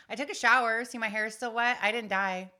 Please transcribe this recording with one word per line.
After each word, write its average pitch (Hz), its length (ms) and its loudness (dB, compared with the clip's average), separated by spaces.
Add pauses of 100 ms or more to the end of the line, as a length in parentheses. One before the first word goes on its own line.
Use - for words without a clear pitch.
I 214 60 -10
took 285 160 -4
a 302 40 -8
shower. 233 500 4
See, 240 140 -10
my 220 100 0
hair 214 180 -4
is 220 80 -8
still 240 180 -6
wet. 240 300 2
I 208 100 2
didn't 220 180 -4
die. 190 500 -2